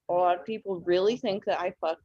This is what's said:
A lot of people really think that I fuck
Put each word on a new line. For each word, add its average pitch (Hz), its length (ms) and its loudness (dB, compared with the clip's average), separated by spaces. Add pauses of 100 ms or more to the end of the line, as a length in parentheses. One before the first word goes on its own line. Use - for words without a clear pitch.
(100)
A - 20 -2
lot 180 260 2
of 175 60 -16
people 196 360 -6
really 185 360 2
think 214 300 -4
that 175 140 0
I 180 200 -2
fuck 165 240 -2